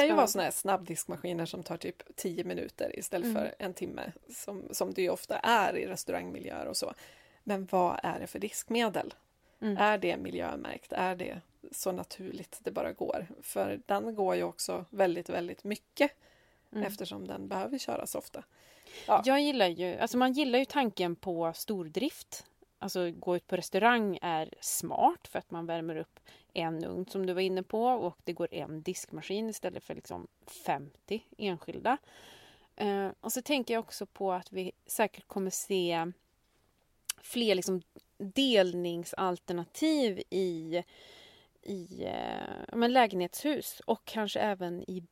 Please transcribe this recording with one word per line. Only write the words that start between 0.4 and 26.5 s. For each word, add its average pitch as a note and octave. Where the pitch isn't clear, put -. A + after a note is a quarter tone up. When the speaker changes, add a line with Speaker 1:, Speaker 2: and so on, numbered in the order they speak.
Speaker 1:
här D3
snabbdiskmaskiner F3
som F3
tar F3
typ -
tio F3
minuter -
istället -
Speaker 2:
Mm. A3
Speaker 1:
för -
en F#3
timme -
som, G3+
som F#3+
det F#3+
ju F3+
ofta -
är G3
i F#3
restaurangmiljöer F3+
och -
så. -
Men G3
vad F3+
är E3+
det -
för -
diskmedel? A3+
Speaker 2:
Mm. G#3+
Speaker 1:
Är G#3
det F3+
miljömärkt? -
Är F#3
det F3+
så -
naturligt F#3+
det -
bara -
går? -
För G3
den G#3+
går F#3
ju F3+
också F3+
väldigt, F3
väldigt F3+
mycket -
Speaker 2:
Mm. G#3
Speaker 1:
eftersom G3+
den G3
behöver G3+
köras -
ofta. -
Ja. G#3+
Speaker 2:
Jag C4+
gillar C4+
ju, F3
alltså A#3
man B3+
gillar B3+
ju C4+
tanken G3+
på E3
stordrift. G3
Alltså F3+
gå F3+
ut F3
på F#3+
restaurang G#3
är D#3+
smart -
för -
att -
man E3+
värmer E3
upp -